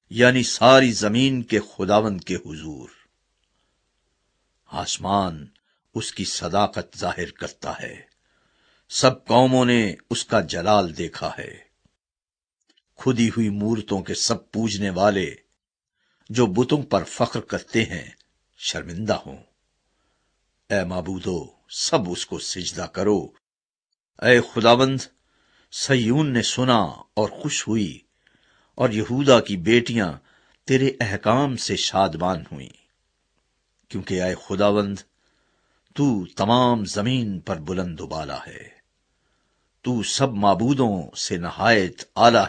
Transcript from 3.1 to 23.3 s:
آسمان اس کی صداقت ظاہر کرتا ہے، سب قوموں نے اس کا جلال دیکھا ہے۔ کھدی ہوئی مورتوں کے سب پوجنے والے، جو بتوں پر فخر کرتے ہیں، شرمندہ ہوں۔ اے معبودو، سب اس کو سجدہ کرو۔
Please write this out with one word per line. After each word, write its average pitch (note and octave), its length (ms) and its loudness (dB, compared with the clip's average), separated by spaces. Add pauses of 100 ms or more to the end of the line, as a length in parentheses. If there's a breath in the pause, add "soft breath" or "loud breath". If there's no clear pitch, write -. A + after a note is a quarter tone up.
آسمان F2+ 800 -2 (480)
اس A2 200 -6
کی G2 120 -6
صداقت F#2+ 720 -4
ظاہر F2+ 340 -6
کرتا - 500 -10
ہے، - 200 -14 (880)
سب - 380 0
قوموں B2+ 380 4
نے A#2 300 2 (140)
اس - 160 -4
کا A2+ 140 0
جلال F2+ 580 0
دیکھا E2 400 -8
ہے۔ - 340 -16 (1200)
کھدی A#2 340 2
ہوئی A2 200 0
مورتوں G#2 520 -2
کے F2+ 120 -8
سب - 380 -4
پوجنے G#2 380 -2
والے، F#2 460 2 (960)
جو A#2+ 160 2
بتوں B2 380 0
پر F#2 200 0
فخر - 360 -4
کرتے G#2+ 460 -2
ہیں، D2+ 260 -10 (460)
شرمندہ F2 560 -6
ہوں۔ C#2 240 -8 (1300)
اے G2+ 140 0
معبودو، F2+ 640 -6 (240)
سب - 280 -2 (140)
اس F2 140 -6
کو E2+ 140 -10
سجدہ - 420 -8
کرو۔ F#2 460 0 (920)